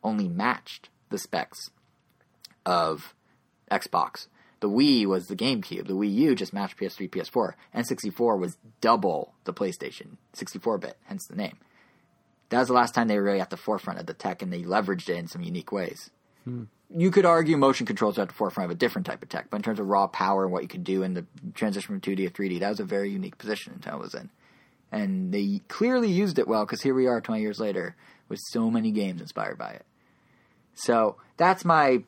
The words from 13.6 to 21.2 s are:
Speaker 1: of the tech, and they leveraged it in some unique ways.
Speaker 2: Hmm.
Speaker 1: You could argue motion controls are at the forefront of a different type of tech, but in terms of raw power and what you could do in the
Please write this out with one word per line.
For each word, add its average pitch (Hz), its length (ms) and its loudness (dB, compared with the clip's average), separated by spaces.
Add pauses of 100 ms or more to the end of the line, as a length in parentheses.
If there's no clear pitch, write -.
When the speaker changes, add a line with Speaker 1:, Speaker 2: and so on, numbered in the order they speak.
Speaker 1:
of 87 60 -10
the - 80 -8
tech, - 280 -6
and 92 120 -6
they 87 80 -6
leveraged 95 480 -2
it 87 80 0
in 85 100 -8
some 87 160 -10
unique 85 300 -6
ways. - 360 -6 (360)
Speaker 2:
Hmm. 123 180 -8 (320)
Speaker 1:
You 170 140 4
could 190 160 6
argue 165 320 6
motion 135 300 4
controls 208 320 0
are - 20 2
at 98 60 0
the - 80 -14
forefront 95 340 -2
of 85 60 -4
a - 40 -12
different - 280 0
type - 160 -8
of - 60 -20
tech, - 200 -8
but 107 80 -6
in 104 60 -6
terms 110 160 -4
of 98 80 -2
raw 98 180 4
power 95 380 2
and 90 100 0
what 92 80 -2
you 87 80 -8
could 92 140 -8
do 95 180 0
in 92 140 -2
the 87 100 -6 (300)